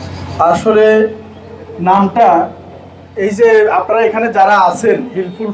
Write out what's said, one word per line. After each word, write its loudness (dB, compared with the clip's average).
আসলে 2
নামটা, 2
এই -2
যে 4
আপনারা 0
এখানে -2
যারা 4
আছেন, 0
হিলফুল -6